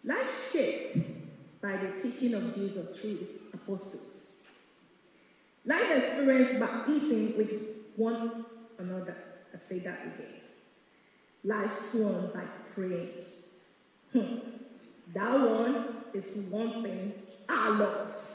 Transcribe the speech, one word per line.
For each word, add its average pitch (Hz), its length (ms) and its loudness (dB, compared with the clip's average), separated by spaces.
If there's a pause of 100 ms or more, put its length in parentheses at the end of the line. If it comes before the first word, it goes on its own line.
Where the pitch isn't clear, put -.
Life 415 480 -2
shaped - 440 2 (640)
by 196 160 -2
the 190 240 -2
teaching 240 340 0
of 190 200 0
Jesus 196 460 -4
through 214 180 -4
his 180 100 -8 (260)
apostles. - 880 -10 (1200)
Life 339 320 6
experienced 254 640 6
by 226 280 0
eating 277 480 4
with 214 160 2 (440)
one 233 480 0 (340)
another. 180 380 -6 (360)
I - 40 -14
say - 240 -6
that 180 220 -8
again. - 380 -12 (1000)
Life 208 340 0
sworn 190 560 2
by - 120 -6 (300)
praying. 180 360 -4 (1000)
Hmm. 233 240 2 (800)
That 233 260 4
one 233 560 4 (180)
is 196 360 -6
one 226 320 -2
thing 190 300 -4 (360)
I 208 300 4
love. - 360 2 (200)